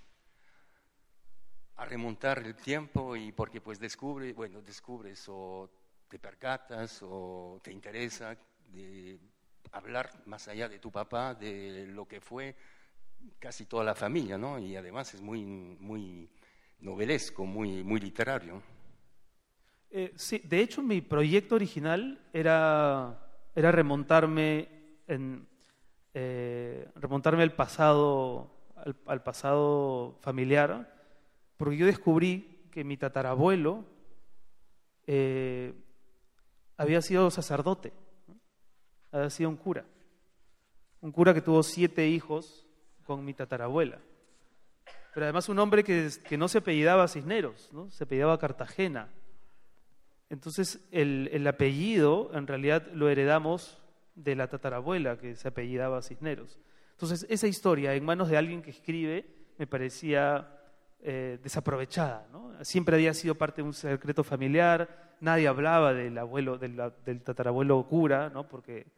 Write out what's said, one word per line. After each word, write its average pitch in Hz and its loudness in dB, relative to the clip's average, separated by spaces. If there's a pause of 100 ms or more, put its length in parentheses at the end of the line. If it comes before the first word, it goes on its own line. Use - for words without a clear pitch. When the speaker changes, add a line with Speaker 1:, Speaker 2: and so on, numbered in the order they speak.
(1800)
Speaker 1:
a 120 -10
remontar 120 -4
el 113 -12
tiempo 139 -6
y 110 -12
porque, 110 -8
pues, 107 -14
descubre-, 131 -10
bueno, 104 -14
descubres 101 -18
o 95 -14 (380)
te - -20
percatas 113 -10
o 92 -14
te 101 -18
interesa 110 -12 (340)
de 95 -20 (520)
hablar 117 -8 (160)
más 104 -18
allá 107 -8
de 101 -20
tu 110 -16
papá, 120 -6
de 98 -12
lo 98 -14
que 101 -18
fue 131 -14 (840)
casi - -14
toda 113 -4
la 107 0
familia, 104 -4
¿no? 131 -8
Y 95 -10
además 95 -12
es 98 -18
muy, 107 -10
muy 95 -14 (500)
novelesco, 101 -6
muy, 98 -6
muy 104 0
literario. 101 -6 (1300)
Speaker 2:
Eh, 190 -8
sí, - -6
de 170 2
hecho, 247 0
mi 214 0
proyecto 160 2
original 196 -2 (120)
era, 156 4 (360)
era 165 6
remontarme 156 4 (380)
en, 131 -6 (640)
eh, 123 -8
remontarme 143 2
al 160 4
pasado, 139 4 (240)
al, 139 -8 (100)
al 135 -4
pasado 139 0
familiar, 143 2 (640)
porque 147 0
yo 170 6
descubrí 180 2
que 156 -8
mi 143 -6
tatarabuelo, 147 2 (1200)
eh, 131 -2 (1040)
había 160 2
sido 185 4
sacerdote, 160 -2 (340)
¿no? 175 -20 (760)
Había 143 -2
sido 160 -2
un 151 -6
cura, - -6 (1160)
un 156 -8
cura 175 8
que 160 4
tuvo 160 6
siete 170 2
hijos 160 -4 (360)
con 139 -8
mi 139 -8
tatarabuela. 127 -2 (1120)
Pero 151 -2
además 165 0
un 202 0
hombre 208 6
que, 170 2 (180)
que 151 -2
no 165 2
se 220 2
apellidaba 175 6
Cisneros, 156 -4
¿no? 165 -14
Se - -8
apellidaba 147 2
Cartagena. 135 -4 (1200)
Entonces, 160 -6
el, 139 2
el 143 0
apellido, 151 4
en 143 -6
realidad, 143 2
lo 147 2
heredamos 151 2 (340)
de 143 -2
la 131 -2
tatarabuela, 131 -4
que 120 -12
se - -8
apellidaba 127 -4
Cisneros. 139 -10 (320)
Entonces, 170 -4
esa 220 2
historia 143 2
en 139 0
manos 170 0
de 156 4
alguien 165 0
que 151 -16
escribe 165 -4 (320)
me 143 -6
parecía, 143 0 (500)
eh, 127 -8
desaprovechada, 135 -4
¿no? - -16 (120)
Siempre 170 4
había 160 6
sido 156 -2
parte 151 -2
de 147 -4
un 147 -6
secreto 143 -2
familiar, 165 2 (140)
nadie 160 4
hablaba 147 6
del 120 -4
abuelo, 127 -2
del, 123 -6 (240)
del 120 -4
tatarabuelo 127 0
cura, 151 4
¿no? 139 -10
Porque, 120 -14 (100)